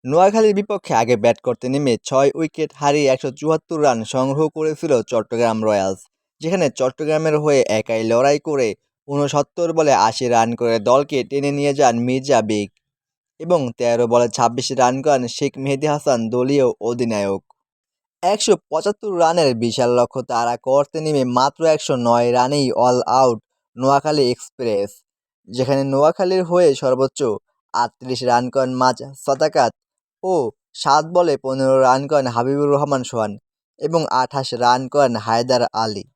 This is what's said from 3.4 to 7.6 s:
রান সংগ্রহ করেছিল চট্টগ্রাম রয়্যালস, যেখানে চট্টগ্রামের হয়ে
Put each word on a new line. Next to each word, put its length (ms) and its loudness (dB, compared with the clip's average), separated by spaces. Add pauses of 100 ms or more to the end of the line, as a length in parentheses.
রান 220 2
সংগ্রহ 440 -2
করেছিল 440 -4 (160)
চট্টগ্রাম 560 -2
রয়্যালস, 360 0 (400)
যেখানে 300 -2
চট্টগ্রামের 720 -2
হয়ে 180 4 (180)